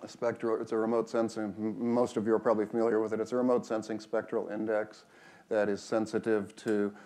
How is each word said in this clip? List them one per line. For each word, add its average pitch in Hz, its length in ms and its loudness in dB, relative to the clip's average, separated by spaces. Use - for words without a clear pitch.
a 104 60 -14
spectral, 117 500 -2
it's 117 140 -4
a 113 60 0
remote 113 320 0
sensing, 110 480 -2
m-, 110 340 -2
most 120 240 2
of 107 100 0
you 113 60 4
are 110 60 6
probably 107 260 4
familiar 113 340 2
with 110 140 0
it. 107 80 -2
It's 104 120 -2
a 123 40 0
remote 123 300 2
sensing 110 340 -4
spectral 107 480 -4
index 107 560 -4
that 104 180 2
is 101 140 -2
sensitive 110 720 0
to, 104 340 2